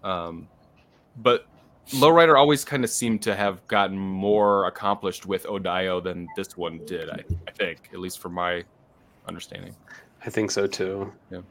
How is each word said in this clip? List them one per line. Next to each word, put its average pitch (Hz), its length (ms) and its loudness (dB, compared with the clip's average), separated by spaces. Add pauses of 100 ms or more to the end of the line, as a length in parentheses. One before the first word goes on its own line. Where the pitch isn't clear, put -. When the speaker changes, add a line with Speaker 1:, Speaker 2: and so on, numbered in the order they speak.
Speaker 1:
Um, 85 440 -8 (680)
but 120 280 2 (440)
Lowrider 156 480 8
always 143 260 6
kinda 127 240 -2
seemed 113 360 -2
to 104 120 0
have 98 320 -4
gotten 98 300 2
more 98 680 2
accomplished 101 580 -4
with 95 200 -4
Odio 92 540 -2
than 87 380 -8
this 95 180 -10
one 82 300 -8
did, 80 240 -10
I, 76 140 -12 (240)
I - 40 -14
think, 87 400 -8
at 95 80 -14
least 92 200 -10
from 87 140 -12
my 87 300 -4 (640)
understanding. 90 480 -14 (500)
Speaker 2:
I 113 40 -8
think 107 220 -2
so 101 160 0
too. 98 440 -6 (180)
Speaker 1:
Yeah. 90 220 -12